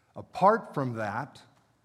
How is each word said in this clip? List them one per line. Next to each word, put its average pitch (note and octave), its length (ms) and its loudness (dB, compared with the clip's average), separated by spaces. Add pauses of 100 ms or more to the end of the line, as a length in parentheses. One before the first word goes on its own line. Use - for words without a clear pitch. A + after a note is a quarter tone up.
(160)
Apart G#3+ 580 2
from C3 200 -4
that A2+ 480 -6 (440)